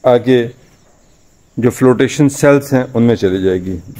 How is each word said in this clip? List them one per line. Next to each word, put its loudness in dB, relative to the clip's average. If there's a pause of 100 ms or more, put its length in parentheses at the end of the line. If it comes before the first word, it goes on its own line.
आगे 2 (1080)
जो 0
फ्लोटेशन 0
सेल्स 0
हैं -4
उनमें 2
चली -2
जाएगी। -4 (200)